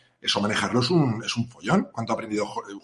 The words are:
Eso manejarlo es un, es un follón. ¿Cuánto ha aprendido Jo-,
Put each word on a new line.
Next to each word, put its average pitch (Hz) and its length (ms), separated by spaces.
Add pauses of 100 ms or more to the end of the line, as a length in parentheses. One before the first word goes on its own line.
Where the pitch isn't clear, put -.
(200)
Eso - 200
manejarlo 104 400
es 123 100
un, 131 340
es - 120
un 120 120
follón. - 440
¿Cuánto 113 200
ha - 20
aprendido 107 320
Jo-, - 160 (220)